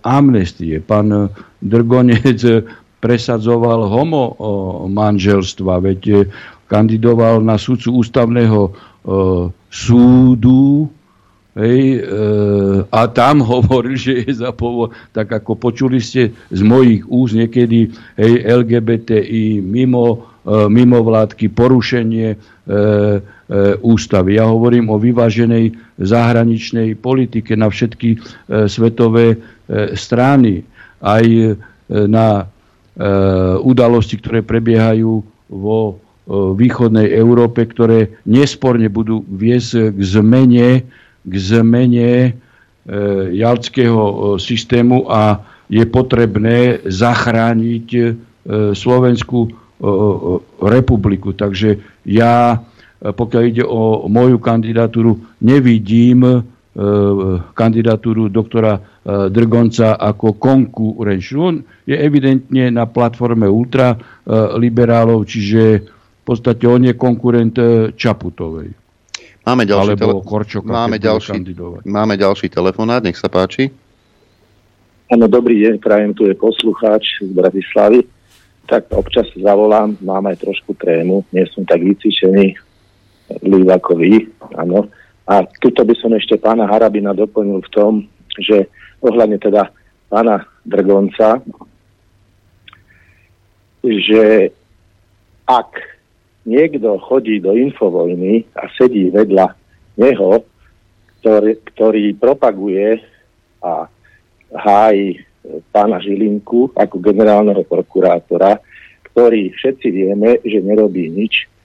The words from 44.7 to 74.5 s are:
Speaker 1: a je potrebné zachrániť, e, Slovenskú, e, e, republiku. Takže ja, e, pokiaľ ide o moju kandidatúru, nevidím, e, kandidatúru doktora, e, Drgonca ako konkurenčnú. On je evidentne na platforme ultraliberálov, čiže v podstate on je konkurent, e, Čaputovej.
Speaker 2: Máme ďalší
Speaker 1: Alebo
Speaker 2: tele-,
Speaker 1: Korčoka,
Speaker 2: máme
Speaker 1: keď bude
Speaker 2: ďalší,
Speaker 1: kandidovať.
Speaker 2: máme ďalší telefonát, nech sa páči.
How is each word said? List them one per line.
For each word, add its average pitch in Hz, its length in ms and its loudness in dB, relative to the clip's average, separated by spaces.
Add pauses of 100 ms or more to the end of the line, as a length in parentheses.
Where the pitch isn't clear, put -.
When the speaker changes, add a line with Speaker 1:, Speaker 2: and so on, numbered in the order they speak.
Speaker 1:
a 107 320 0 (240)
je 110 160 2
potrebné 117 1040 0
zachrániť, 113 1040 -2
e, 120 120 0 (680)
Slovenskú, 123 720 0
e, 113 80 -6
e, - 380 -10 (760)
republiku. 101 720 0
Takže 101 720 -4
ja, 117 480 2
e, - 560 -12
pokiaľ 117 320 -2
ide 120 240 -2
o 110 400 -2
moju 120 320 4
kandidatúru, 113 800 0 (240)
nevidím, 120 800 4
e, 127 100 4 (1160)
kandidatúru 113 800 0
doktora, 110 480 -2
e, - 20 -12 (460)
Drgonca 113 720 2
ako 107 400 -2
konkurenčnú. 113 1040 -2
On 170 160 -2 (240)
je 139 160 -4
evidentne 135 720 0
na 117 160 -2
platforme 117 640 0
ultraliberálov, 117 1800 0
čiže 110 560 2
v - 400 -20
podstate 120 440 -4
on 123 200 4
je 117 80 0
konkurent, 120 640 0
e, 117 320 2
Čaputovej. 87 800 -8 (760)
Speaker 2:
Máme 123 160 2
ďalší 101 320 0
Speaker 1:
Alebo 107 240 -2
Speaker 2:
tele-, 95 80 -14
Speaker 1:
Korčoka, 104 400 -8
Speaker 2:
máme 117 280 -4
Speaker 1:
keď 107 40 -8
bude 104 80 -4
Speaker 2:
ďalší, 107 240 -2
Speaker 1:
kandidovať. 90 560 -12
Speaker 2:
máme 104 320 -2
ďalší 98 320 -2
telefonát, 110 480 -2
nech 113 160 -4
sa - 160 -6
páči. 110 400 -2 (1400)